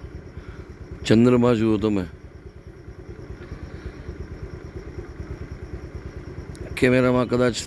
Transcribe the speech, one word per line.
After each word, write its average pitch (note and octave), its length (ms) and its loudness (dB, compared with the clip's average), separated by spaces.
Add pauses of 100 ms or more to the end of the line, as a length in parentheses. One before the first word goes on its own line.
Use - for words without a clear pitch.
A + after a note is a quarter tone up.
(1040)
ચંદ્રમા A#2+ 480 8
જુઓ A2 240 4
તમે. G2+ 260 2 (4000)
કેમેરામાં B2+ 500 4
કદાચ B2 260 4 (140)